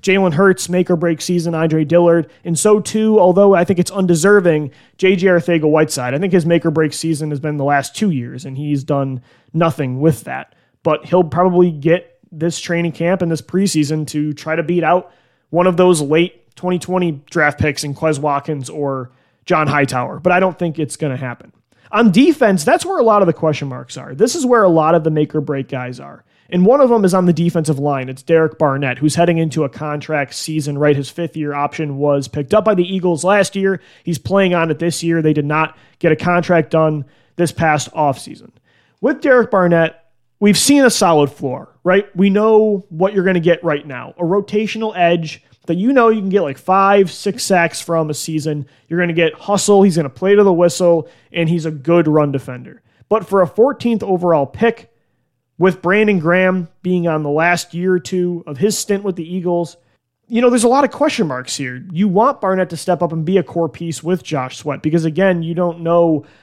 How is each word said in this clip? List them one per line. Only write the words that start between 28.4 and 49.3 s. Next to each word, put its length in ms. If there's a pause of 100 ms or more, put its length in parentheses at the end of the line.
Barnett, 400
who's 200
heading 200
into 280
a 40
contract 640
season, 460
right? 180
His 140
fifth 260
year 160
option 460
was 280
picked 280
up 100
by 100
the 160
Eagles 320
last 320
year. 280 (200)
He's 160
playing 360
on 160
it 80
this 240
year. 180
They 140
did 100
not 320 (220)
get 120
a 60
contract 540
done 340 (320)
this 160
past 400
offseason. 600 (480)
With 200
Derek 300
Barnett, 460 (420)
we've 180
seen 280
a 60
solid 400
floor, 520
right? 340
We 140
know 580
what 260
you're 100
gonna 160
get 240
right 200
now. 320
A 60
rotational 720
edge 460 (240)
that 100
you 160
know 160
you 120
can 100
get, 100
like, 160
five, 560
six 320
sacks 380
from 260
a 60
season. 520 (220)
You're 100
gonna 140
get 220